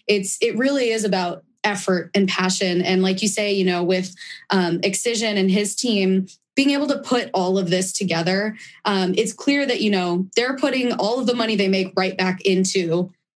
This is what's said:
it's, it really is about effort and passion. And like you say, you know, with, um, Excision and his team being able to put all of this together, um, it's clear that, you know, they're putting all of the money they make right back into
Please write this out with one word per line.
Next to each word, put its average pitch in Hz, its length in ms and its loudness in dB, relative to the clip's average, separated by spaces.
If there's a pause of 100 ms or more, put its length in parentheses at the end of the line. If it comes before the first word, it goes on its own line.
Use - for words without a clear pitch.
it's, 202 340 -2
it 233 160 0
really 262 320 0
is 220 160 -2
about 180 400 -2 (180)
effort 190 500 -2
and 196 140 4
passion. 185 540 0
And 185 200 2
like 190 200 0
you 214 80 0
say, 208 240 -2
you 196 100 2
know, 180 180 2
with, 185 320 -2 (360)
um, 175 340 2
Excision 214 540 -2
and 190 120 2
his 208 240 2
team 190 540 0 (280)
being 277 160 4
able 285 160 0
to 277 120 0
put 247 360 -2
all 185 240 2
of 180 100 -2
this 185 220 0
together, 185 640 -2 (300)
um, 190 300 0
it's 226 180 0
clear 285 320 0
that, 262 160 -2
you 208 100 2
know, 180 340 0 (100)
they're 254 220 0
putting 254 360 0
all 226 260 -2
of 240 80 -2
the 247 80 2
money 226 200 0
they 196 120 2
make 190 280 0
right 190 220 0
back 185 240 -2
into 185 680 0 (280)